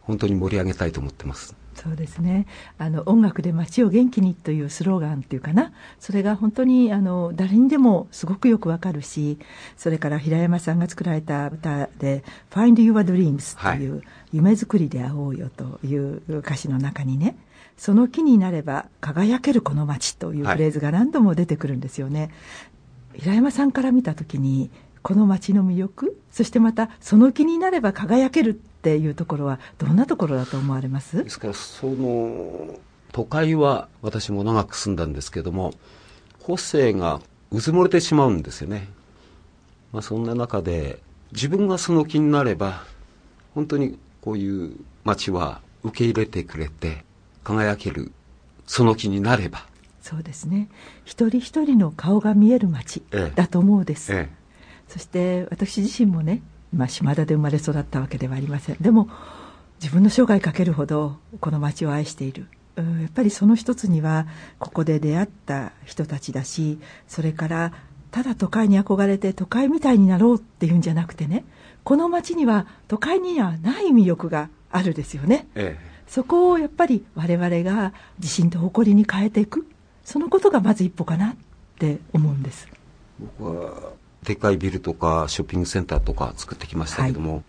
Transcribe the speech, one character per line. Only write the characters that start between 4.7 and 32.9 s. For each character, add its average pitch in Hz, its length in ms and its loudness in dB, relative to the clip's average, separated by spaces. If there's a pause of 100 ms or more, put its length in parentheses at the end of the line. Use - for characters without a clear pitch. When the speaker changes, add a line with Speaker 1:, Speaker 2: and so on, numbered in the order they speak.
Speaker 2:
ス - 120 -10
ロ 190 140 0
ー 180 40 -2
ガ 151 140 -4
ン 139 40 -6
っ 131 40 -8
て 135 140 -8
い - 20 -6
う 131 40 -10
か 147 100 -6
な、 269 180 2 (300)
そ - 120 -12
れ 196 120 0
が 208 100 0
本 214 160 0
当 254 140 -2
に、 254 280 4
あ 202 80 0
の、 180 360 -2
誰 190 200 0
に 262 120 8
で 294 100 2
も 220 320 4
す - 160 -10
ご 185 80 -2
く 247 140 2
よ 220 100 4
く 180 100 -4
わ 165 100 -2
か 180 120 -4
る 147 120 -6
し、 147 360 -4 (380)
そ - 140 -4
れ 160 80 -2
か 151 100 -2
ら 147 100 -2
平 160 200 0
山 175 200 2
さ 165 160 -2
ん 170 60 2
が 175 80 0
作 - 160 -8
ら 170 80 -2
れ 156 80 0
た 147 280 -4
歌 151 400 -6 (100)
で、 139 260 -4 (260)
Find 233 260 6
Your 220 280 6
Dreams 170 520 0 (200)
と 143 40 -4
い 139 60 -4
う、 143 100 -6
Speaker 1:
は - 20 -8
い。 139 40 -12 (300)
Speaker 2:
夢 180 240 4
作 214 220 0
り 156 100 2
で 127 140 -4
会 127 80 -4
お 143 180 -6
う 135 80 -6
よ - 140 -10
と 127 360 -12
い 139 80 -2
う 147 280 -4 (160)
歌 143 180 -6
詞 151 120 -10
の 131 100 -2
中 143 260 -4
に 131 120 -2
ね、 165 200 -2 (400)
そ - 180 0
の 240 140 6
気 320 160 -2
に 254 140 8
な 185 120 2
れ 160 120 -4
ば 143 240 -4 (140)
輝 190 380 0
け 277 140 0
る 240 80 4
こ 143 140 -4
の 147 100 0
街 147 300 -6
と 165 180 -10
い 147 80 -4
う 143 60 -2
フ 156 120 0
レ 156 100 2
ー - 40 2
ズ 151 80 -4
が 147 100 -2
何 233 220 2
度 302 80 0
も 196 140 6
出 175 100 0
て 165 140 -2
く 147 100 -6
る 139 80 -4
ん 127 40 -4
で 135 80 -10
す - 120 -10
よ 135 80 -6
ね。 151 240 -6 (800)
Speaker 1:
は - 60 -20
い。 - 20 -16
Speaker 2:
平 185 140 0
山 254 160 4
さ 277 160 0
ん 262 60 2
か 269 100 -2
ら 262 100 2
見 254 100 4
た 160 120 -4
時 147 240 -8
に、 135 320 -2 (320)
こ 190 120 -2
の 208 120 6
街 190 280 0
の 196 100 4
魅 185 120 0
力、 196 440 -6 (120)
そ - 100 -4
し 214 80 -2
て - 80 0
ま 226 140 6
た 226 180 -2 (100)
そ - 160 2
の 254 140 10
気 302 140 2
に 330 140 2
な 370 120 0
れ 349 100 0
ば 208 120 0
輝 240 380 2
け 320 120 2
る 226 80 4
っ - 40 -2
て - 420 -2
い 156 120 0
う 147 60 -4
と 160 120 -6
こ 151 120 -4
ろ 143 80 -4
は 135 140 -4 (180)
ど 151 80 -2
ん 156 100 4
な 262 100 4
と 330 100 -2
こ 180 100 -2
ろ 143 100 0
だ 127 80 -2
と 135 140 -6
思 135 140 -2
わ 131 80 -2
れ 131 80 -6
ま 135 120 -4
す？ 165 220 -6
Speaker 1:
で - 80 -8
す - 80 -12
か 107 100 -8
ら、 101 60 -6
そ - 320 -12
の、 117 920 -4 (360)